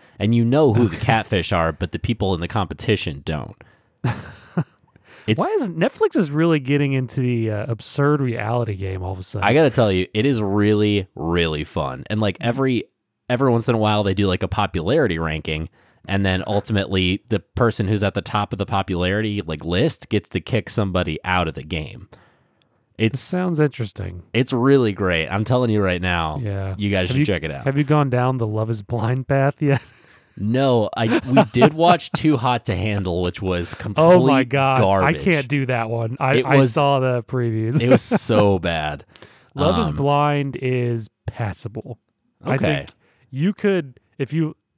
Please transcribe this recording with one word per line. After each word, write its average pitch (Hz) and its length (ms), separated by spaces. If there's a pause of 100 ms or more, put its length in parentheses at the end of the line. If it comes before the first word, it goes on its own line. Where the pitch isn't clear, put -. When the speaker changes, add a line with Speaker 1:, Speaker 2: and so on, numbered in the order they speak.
(180)
Speaker 1:
and 110 160
you 117 100
know 131 300
who 117 140
the 82 80
Speaker 2:
Okay. 113 100
Speaker 1:
catfish 107 480
are, 82 180
but 82 200
the - 80
people 104 340
in 82 80
the 85 60
competition 87 760
don't. 76 320 (480)
Speaker 2:
<laughs> 120 100 (1120)
Speaker 1:
It's - 140
Speaker 2:
Why - 120
is, 330 180
Netflix 233 480
is 160 140
really 160 280
getting 139 340
into 131 280
the, 117 300
uh, 107 200
absurd 143 480
reality 117 560
game 95 280
all 92 100
of 92 60
a 92 40
sudden. 101 240
Speaker 1:
I 113 60
gotta 151 160
tell 113 200
you, 92 240
it 110 120
is 131 160
really, 104 760
really 80 480
fun. 67 460
And, 107 100
like, 104 220
every, 123 440 (440)
every 127 200
once 117 200
in 120 60
a - 20
while, 107 260
they 98 100
do, 98 140
like, 92 160
a 90 60
popularity 98 680
ranking, 78 500 (360)
and 98 200
then 92 200
ultimately, 98 840
the 107 100
person 113 480
who's 101 160
at 98 120
the 98 60
top 104 300
of 98 80
the 98 60
popularity, 98 760
like, 78 220
list 92 460
gets 104 180
to - 140
kick - 280
somebody 90 540
out 90 240
of 76 60
the 69 100
game. 82 480
Speaker 2:
This - 80 (920)
Speaker 1:
It's 135 80
Speaker 2:
sounds 180 400
interesting. 98 640 (100)
Speaker 1:
it's 127 180
really 127 400
great. 90 380
I'm 101 160
telling 123 260
you 104 100
right 90 200
now, 90 420
Speaker 2:
Yeah. 98 340
Speaker 1:
you 104 140
guys 92 160
Speaker 2:
Have 123 80
Speaker 1:
should 139 40
Speaker 2:
you, 151 60
Speaker 1:
check 87 180
it 76 80
out. 69 120
Speaker 2:
have 139 140
you 147 80
gone 143 240
down 123 300
the 113 80
Love 107 220
Is 110 120
Blind 120 480
path 139 320
yet? 139 260
<laughs> - 40 (440)
Speaker 1:
No, 120 640
I, 117 320
we 147 220
did 151 240
watch 170 380
Too 151 240
Hot 123 280
to 98 100
Handle, 92 460
which 90 180
was 90 400
Speaker 2:
<laughs> - 180
Oh 170 280
my 135 160
Speaker 1:
complete 123 80
Speaker 2:
God. 135 300
Speaker 1:
garbage. 98 380
Speaker 2:
I 139 60
can't 147 240
do 135 200
that 117 240
one. 117 280
I, 135 180
Speaker 1:
It 131 100
Speaker 2:
I 135 80
Speaker 1:
was 131 180
Speaker 2:
saw 143 260
the 127 220
previews. 117 600
<laughs> - 0
Speaker 1:
it 120 60
was 131 140
so 104 560
bad. 78 480 (480)
Speaker 2:
Love 165 260
Is 160 100
Speaker 1:
Um, 147 60
Speaker 2:
Blind 143 600
is 120 520 (200)
passable. 110 720 (440)
I - 120
Speaker 1:
Okay. 131 100
Speaker 2:
think 73 240 (400)
you 160 240
could, 180 460 (180)
if 139 160
you, 156 240 (200)